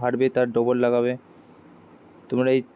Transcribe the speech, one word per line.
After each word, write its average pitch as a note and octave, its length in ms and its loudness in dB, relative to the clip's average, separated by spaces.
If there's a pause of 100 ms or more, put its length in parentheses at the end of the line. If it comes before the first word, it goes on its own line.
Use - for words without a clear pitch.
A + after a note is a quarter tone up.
হারবে B2 340 0
তার B2+ 200 2
ডবল A#2+ 300 2
লাগাবে। A#2+ 280 0 (1160)
তোমরা B2+ 260 0
এই B2+ 60 0 (140)